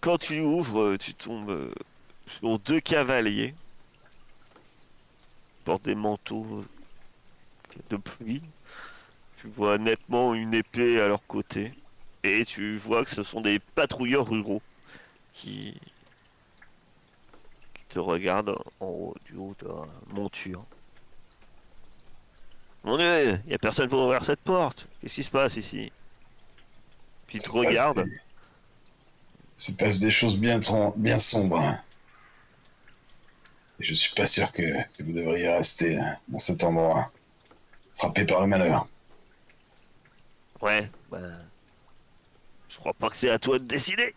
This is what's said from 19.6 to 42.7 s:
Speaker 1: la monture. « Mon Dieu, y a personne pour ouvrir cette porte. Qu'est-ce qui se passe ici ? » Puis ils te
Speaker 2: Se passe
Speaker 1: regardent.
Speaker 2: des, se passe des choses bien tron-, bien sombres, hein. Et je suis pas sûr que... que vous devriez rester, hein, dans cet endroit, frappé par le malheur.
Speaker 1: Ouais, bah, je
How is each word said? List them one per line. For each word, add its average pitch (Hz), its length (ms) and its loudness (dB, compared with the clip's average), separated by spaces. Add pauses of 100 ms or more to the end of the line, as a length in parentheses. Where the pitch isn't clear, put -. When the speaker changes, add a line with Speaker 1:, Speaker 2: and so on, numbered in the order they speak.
Speaker 1:
la 82 180 -10 (280)
monture. « 98 500 -8 (2250)
Mon 120 140 0
Dieu, 156 500 4
y - 60 -4
a - 40 -2
personne 117 320 2
pour 135 140 4
ouvrir 127 220 4
cette - 160 0
porte. 175 460 0 (120)
Qu'est-ce - 160 -10
qui 143 80 -6
se - 80 -8
passe 135 240 2
ici ? » 107 360 -8 (1400)
Puis 113 100 -10
ils 101 40 -4
te - 60 -6
Speaker 2:
Se - 40 -8
passe 120 160 4
Speaker 1:
regardent. 117 360 4
Speaker 2:
des, - 160 -6 (1400)
se - 160 -2
passe 95 280 2
des 107 120 4
choses 107 260 4
bien 117 220 4
tron-, 104 380 2
bien 110 220 2
sombres, 95 400 2
hein. 71 200 0 (2000)
Et - 40 -10
je - 100 -2
suis - 200 2
pas - 120 2
sûr - 260 2
que... - 100 -4 (360)
que 76 60 -10
vous 82 100 -6
devriez 85 360 0
rester, 85 480 2
hein, - 200 -4 (100)
dans - 100 -6
cet - 260 0
endroit, 82 480 2 (840)
frappé - 300 0
par 95 160 4
le 98 60 4
malheur. 92 400 4 (1700)
Speaker 1:
Ouais, 107 280 2 (220)
bah, 85 80 -10 (1500)
je - 80 -18